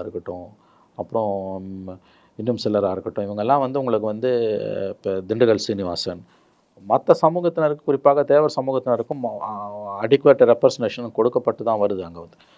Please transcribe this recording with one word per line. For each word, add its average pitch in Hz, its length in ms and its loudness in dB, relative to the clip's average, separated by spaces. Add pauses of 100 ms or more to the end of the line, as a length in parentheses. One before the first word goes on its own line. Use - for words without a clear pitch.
இருக்கட்டும், 87 440 -10 (540)
அப்புறம் 107 320 -2 (1040)
இன்னும் 110 260 -2
சிலரா 104 320 0
இருக்கட்டும், 101 320 -6
இவங்கெல்லாம் 117 360 0
வந்து 131 200 -4
உங்களுக்கு 110 280 0
வந்து 120 200 -2 (640)
இப்ப 98 200 -4 (140)
திண்டுக்கல் 113 380 4
சீனிவாசன், 90 540 -6 (680)
மத்த 131 320 4
சமூகத்தினருக்கு, 165 680 0
குறிப்பாக 139 460 4
தேவர் 147 240 2
சமூகத்தினருக்கும், 131 680 -2 (240)
ஆ, 107 60 -8 (500)
adequate 135 480 6
representation 120 580 0 (100)
கொடுக்கப்பட்டு 120 500 0
தான் 107 140 0
வருது. 98 260 -2
அங்க 85 160 -16
வந்து - 120 -20 (200)